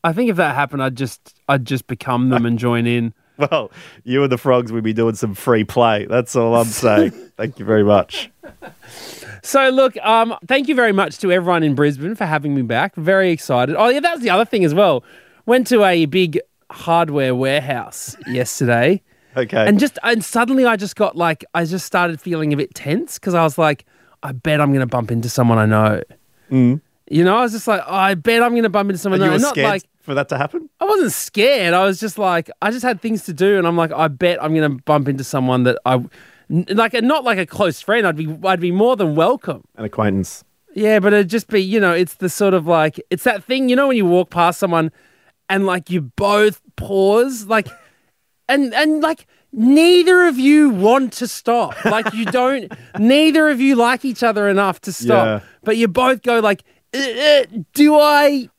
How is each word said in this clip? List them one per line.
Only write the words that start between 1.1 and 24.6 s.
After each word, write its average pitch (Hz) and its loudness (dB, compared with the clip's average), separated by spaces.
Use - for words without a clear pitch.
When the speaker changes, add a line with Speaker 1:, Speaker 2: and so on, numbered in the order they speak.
Speaker 1:
I'd 135 0
just 131 -6
become 127 -2
them 120 0
and 117 -2
join 117 0
in. 120 -2
Speaker 2:
<laughs> - -20
Well, 131 -4
you 127 0
and 135 0
the 120 -2
frogs 123 0
would 117 -4
be 110 -2
doing 113 0
some 101 -6
free 113 2
play. 110 0
That's 117 -2
all 117 2
I'm 117 4
Speaker 1:
<laughs> 113 -6
Speaker 2:
saying. 107 4
Thank 110 -8
you 101 -10
very 107 2
much. - 0
Speaker 1:
So, 269 2
look, 262 2
um, 226 0
thank 269 -2
you 311 0
very 240 2
much 190 -2
to 190 -2
everyone 175 2
in 147 0
Brisbane 147 -2
for 214 -6
having 151 -2
me 135 -2
back. 120 -2
Very 185 2
excited. 147 -2
Oh, 220 4
yeah, 277 0
that 339 -2
was 285 -10
the 226 -2
other 196 4
thing 202 0
as 147 0
well. 165 2
Went 247 2
to 220 4
a 175 2
big 165 -2
hardware 147 -2
warehouse 131 -6
<laughs> - -16
yesterday. 123 0
Speaker 2:
Okay. 113 0
Speaker 1:
And 208 4
just, 269 -2
and 226 -2
suddenly 254 0
I 226 2
just 196 -10
got, 202 -2
like, 165 -4
I 170 -2
just 170 -6
started 175 -2
feeling 156 -4
a 143 0
bit - -6
tense 220 -6
'cause 185 -4
I 170 4
was 151 -2
like, 151 0
"I 143 -10
bet 147 -2